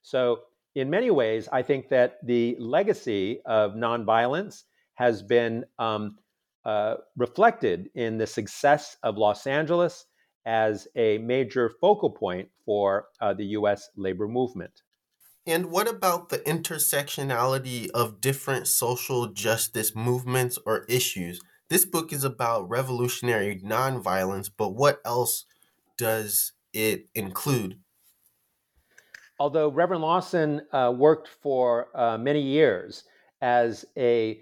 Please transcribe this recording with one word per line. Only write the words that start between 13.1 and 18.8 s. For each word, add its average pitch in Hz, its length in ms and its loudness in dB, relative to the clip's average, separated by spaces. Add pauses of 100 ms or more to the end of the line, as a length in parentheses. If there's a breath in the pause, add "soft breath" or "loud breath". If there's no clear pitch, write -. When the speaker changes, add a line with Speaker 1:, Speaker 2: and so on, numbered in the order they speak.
Speaker 1:
uh, 104 120 0
the 101 120 -6
U 104 240 -2
S 101 260 -2
labor 95 320 -4
movement. 120 560 -6 (640)
Speaker 2:
And 170 240 -2
what 196 160 0
about 185 440 -2
the - 80 -2
intersectionality 135 1500 -2
of 107 300 -2
different 131 460 -2
social 123 600 0